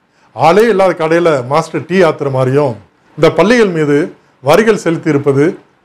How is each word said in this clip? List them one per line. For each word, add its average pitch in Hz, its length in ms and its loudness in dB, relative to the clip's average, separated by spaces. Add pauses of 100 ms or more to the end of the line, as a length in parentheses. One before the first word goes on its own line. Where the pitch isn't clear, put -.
(340)
ஆளே 175 360 2
இல்லாத 185 380 0
கடையில 160 400 0
மாஸ்டர் 151 400 -4
டீ 185 140 0
ஆத்துற 147 300 -2
மாதிரியும், 131 440 -2 (400)
இந்த 151 160 2
பள்ளிகள் 208 360 2
மீது 156 460 -2 (280)
வரிகள் 196 360 2
செலுத்தி 165 320 -4
இருப்பது 143 480 0 (280)